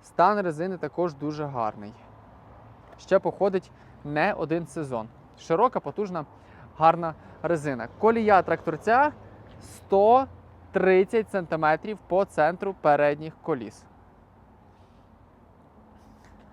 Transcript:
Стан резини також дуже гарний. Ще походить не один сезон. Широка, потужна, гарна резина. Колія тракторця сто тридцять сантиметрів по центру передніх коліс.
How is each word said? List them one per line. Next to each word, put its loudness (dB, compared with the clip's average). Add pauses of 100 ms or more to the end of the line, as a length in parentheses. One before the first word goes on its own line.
Стан 2
резини -6
також -4
дуже -8
гарний. -6 (1040)
Ще 0
походить -2 (340)
не -2
один -4
сезон. -8 (300)
Широка, 0
потужна, -8 (520)
гарна 2 (280)
резина. -4 (100)
Колія 4
тракторця 0 (480)
сто 2 (460)
тридцять 2
сантиметрів -2 (100)
по 0
центру -2
передніх 2
коліс. -8 (2750)